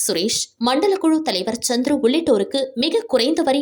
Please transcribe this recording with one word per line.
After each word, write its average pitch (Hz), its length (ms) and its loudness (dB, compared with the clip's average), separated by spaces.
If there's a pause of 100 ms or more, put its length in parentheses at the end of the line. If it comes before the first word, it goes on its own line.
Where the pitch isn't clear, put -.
சுரேஷ், 190 360 -2 (160)
மண்டல 294 460 2
குழு 320 180 4
தலைவர் 220 380 -4 (100)
சந்துரு 254 340 0
உள்ளிட்டோருக்கு 247 560 2 (240)
மிக 330 200 0 (100)
குறைந்த 285 340 2
வரி 277 140 0